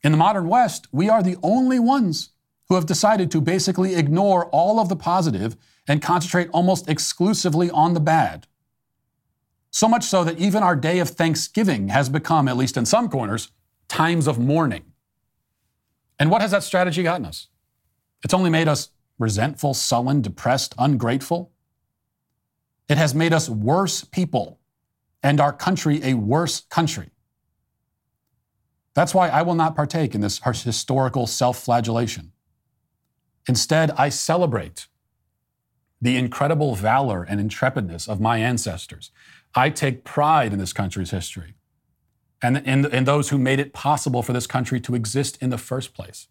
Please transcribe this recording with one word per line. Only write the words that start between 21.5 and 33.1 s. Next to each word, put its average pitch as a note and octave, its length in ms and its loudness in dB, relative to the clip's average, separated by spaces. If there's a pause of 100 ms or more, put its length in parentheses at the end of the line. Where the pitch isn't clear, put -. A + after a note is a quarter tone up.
It D3 80 4
has D3+ 160 2
made D#3+ 200 2
us D#3+ 140 2
worse B2+ 560 0
people - 560 -4 (600)
and C#3+ 180 4
our C#3+ 140 2
country D#3 500 0
a C3 120 0
worse A#2+ 460 0
country. - 500 -4 (1800)
That's E3 180 2
why F3+ 160 4
I D3+ 140 2
will F3 100 0
not D#3+ 220 0
partake D3 400 -2
in G#2 60 -2
this G2+ 180 -4
his-, A#2 240 -4
historical B2+ 640 -2
self-flagellation. A#2 1040 -2 (1160)